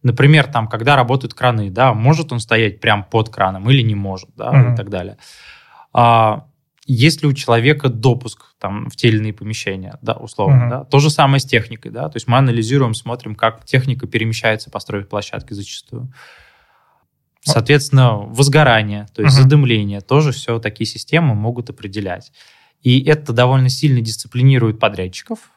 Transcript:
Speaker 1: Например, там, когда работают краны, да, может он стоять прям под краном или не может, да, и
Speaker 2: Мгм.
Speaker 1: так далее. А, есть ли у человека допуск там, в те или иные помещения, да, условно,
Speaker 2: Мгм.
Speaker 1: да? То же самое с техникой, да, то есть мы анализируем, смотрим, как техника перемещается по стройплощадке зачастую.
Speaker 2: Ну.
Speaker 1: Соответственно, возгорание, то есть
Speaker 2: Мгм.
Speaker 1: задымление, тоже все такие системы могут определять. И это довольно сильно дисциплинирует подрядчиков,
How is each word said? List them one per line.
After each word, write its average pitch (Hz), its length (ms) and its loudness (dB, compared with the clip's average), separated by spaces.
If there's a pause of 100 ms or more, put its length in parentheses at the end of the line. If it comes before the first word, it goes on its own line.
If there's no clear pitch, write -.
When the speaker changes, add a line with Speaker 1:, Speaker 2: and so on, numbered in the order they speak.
Speaker 1:
Например, 139 420 4
там, 110 220 -4
когда 120 260 0
работают 127 400 0
краны, 110 380 -2
да, 120 200 2
может 139 380 0
он 123 80 -6
стоять 110 420 -2
прям 104 220 0
под 110 280 -2
краном 95 380 -2
или 135 140 4
не 110 140 0
может, 98 400 -8
да, 113 160 -6
и 131 140 6
Speaker 2:
Мгм. 120 100 0
Speaker 1:
так 101 140 -8
далее. 95 260 -8 (760)
А, 113 520 2 (460)
есть 135 320 2
ли 151 60 2
у 131 60 2
человека 131 560 0
допуск 113 680 -4
там, 101 300 -8
в - 80 -16
те 120 120 0
или 110 100 2
иные 107 160 -4
помещения, 98 680 -10
да, - 140 -4
условно, 110 420 0
Speaker 2:
Мгм. 120 140 2
Speaker 1:
да? 131 140 -8
То 139 160 2
же 151 100 2
самое 139 280 2
с 127 60 -2
техникой, 113 480 -6
да, 139 160 -10
то 151 80 -12
есть 113 100 -8
мы 123 120 2
анализируем, 120 560 0
смотрим, 113 400 -10
как 113 320 -4
техника 131 400 -2
перемещается 113 640 -4
по 101 100 -12
стройплощадке 101 760 -10
зачастую. 104 500 -14
Speaker 2:
Ну. - 1500 -16
Speaker 1:
Соответственно, 131 640 2
возгорание, 113 960 0
то 113 60 -8
есть 131 160 4
Speaker 2:
Мгм. 135 60 6
Speaker 1:
задымление, 117 580 2
тоже 143 320 0
все 117 280 -6
такие 110 260 -6
системы 156 480 -2
могут 117 340 -6
определять. 98 640 -12 (500)
И 131 220 2
это 151 300 0
довольно 127 340 4
сильно 131 320 2
дисциплинирует 117 760 0
подрядчиков, 104 600 -4 (180)